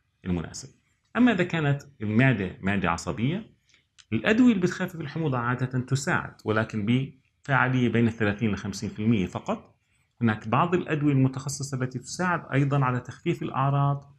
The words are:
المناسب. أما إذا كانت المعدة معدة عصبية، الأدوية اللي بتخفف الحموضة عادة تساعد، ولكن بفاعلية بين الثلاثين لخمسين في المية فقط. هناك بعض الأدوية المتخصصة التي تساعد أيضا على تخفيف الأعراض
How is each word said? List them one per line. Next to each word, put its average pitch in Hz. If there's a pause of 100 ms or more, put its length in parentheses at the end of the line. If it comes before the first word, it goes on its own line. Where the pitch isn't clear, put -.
(240)
المناسب. 87 (480)
أما 240
إذا 180
كانت 151 (200)
المعدة 107
معدة 92
عصبية، 120 (560)
الأدوية 226
اللي 190
بتخفف 180
الحموضة 151
عادة 123
تساعد، 135 (100)
ولكن 110
بفاعلية 127
بين 117
الثلاثين 107
لخمسين 98
في 104
المية 107
فقط. - (440)
هناك 110
بعض 160
الأدوية 147
المتخصصة 135
التي 123
تساعد 175 (100)
أيضا 139
على 123
تخفيف -
الأعراض 139